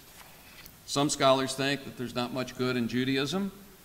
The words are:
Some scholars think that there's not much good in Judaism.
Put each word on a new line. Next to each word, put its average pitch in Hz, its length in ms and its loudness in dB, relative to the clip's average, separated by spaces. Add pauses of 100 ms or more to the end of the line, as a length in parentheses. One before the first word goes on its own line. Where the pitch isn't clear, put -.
(840)
Some 143 240 2
scholars 135 440 4
think 139 300 -2
that - 140 -12
there's 120 180 -6
not 123 180 -2
much 127 240 -4
good 127 200 2
in 117 100 2
Judaism. 135 640 0 (340)